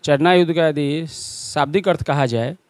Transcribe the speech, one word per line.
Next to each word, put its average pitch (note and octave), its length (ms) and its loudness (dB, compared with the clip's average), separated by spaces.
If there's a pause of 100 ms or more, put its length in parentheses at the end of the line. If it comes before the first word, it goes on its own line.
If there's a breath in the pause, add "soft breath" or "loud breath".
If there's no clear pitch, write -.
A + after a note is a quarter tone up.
चरना D3+ 320 4
युद्ध E3+ 200 4
का E3 120 2
यदि D3 400 -2
शाब्दिक D3 800 -4
अर्थ E3+ 140 0
कहा C#3+ 240 0
जाए A#2 300 -4 (140)